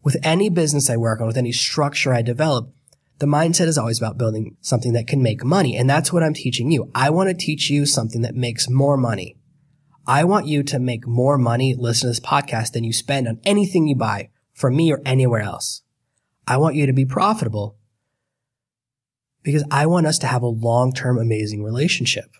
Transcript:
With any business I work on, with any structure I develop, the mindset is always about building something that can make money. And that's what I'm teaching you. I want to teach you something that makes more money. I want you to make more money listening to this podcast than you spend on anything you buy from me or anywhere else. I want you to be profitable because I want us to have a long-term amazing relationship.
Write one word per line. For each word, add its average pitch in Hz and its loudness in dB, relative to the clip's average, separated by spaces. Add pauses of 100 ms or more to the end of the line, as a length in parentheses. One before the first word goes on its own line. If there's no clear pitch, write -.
With 143 2
any 180 2
business 151 0
I 120 0
work 113 0
on, 113 -2
with 117 -2
any 123 0
structure - -2
I 120 2
develop, 120 -2 (460)
the 147 -2
mindset 165 2
is 156 2
always 117 -2
about 113 -4
building 110 -2
something 120 0
that 117 -2
can 139 0
make 110 0
money. 139 2
And 120 2
that's 156 0
what 170 2
I'm 156 0
teaching 127 -2
you. 139 0
I 135 2
want 180 2
to 185 0
teach 151 -4
you 143 2
something 117 -2
that 117 -4
makes 120 -4
more 139 4
money. 113 -2 (720)
I 143 2
want 185 2
you 147 0
to 139 -2
make 123 -4
more 123 2
money 127 2
listening 120 -2
to 131 -4
this 127 -14
podcast 135 -2
than 117 -2
you 113 -4
spend 135 -2
on 117 -6
anything 190 2
you 143 2
buy 107 -4 (240)
from 127 0
me 160 2
or 135 -4
anywhere 131 2
else. - -8 (640)
I 131 0
want 147 2
you 147 2
to 135 2
be 131 2
profitable 127 -2 (1700)
because 147 0
I 147 2
want 170 4
us 160 0
to 131 -4
have 123 0
a 120 0
long-term 120 0
amazing 107 -2
relationship. 120 -2 (100)